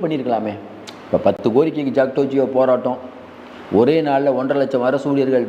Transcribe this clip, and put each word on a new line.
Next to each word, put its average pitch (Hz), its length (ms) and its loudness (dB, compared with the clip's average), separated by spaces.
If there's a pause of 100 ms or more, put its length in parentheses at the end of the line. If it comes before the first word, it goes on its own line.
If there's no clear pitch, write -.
பண்ணியிருக்கலாமே. 120 500 -2 (520)
இப்ப - 220 0
பத்து - 280 0
கோரிக்கைக்கு 147 420 2
ஜாக்டோஜியோ 131 480 2 (100)
போராட்டம், 127 440 2 (800)
ஒரே 139 180 4 (100)
நாள்ல 139 320 2
ஒன்றரை 139 220 0
லட்சம் 131 280 0
அரசு 139 220 0
ஊழியர்கள் 131 380 2